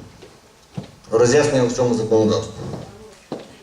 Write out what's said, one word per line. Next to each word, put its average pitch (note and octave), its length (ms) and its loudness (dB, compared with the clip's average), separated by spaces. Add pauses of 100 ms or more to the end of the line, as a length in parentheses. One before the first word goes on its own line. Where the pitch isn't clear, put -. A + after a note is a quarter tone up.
(1120)
роз'яснення B2 580 4
в - 40 -4
цьому A#2+ 220 0
законодавстві. G#2+ 580 0 (1120)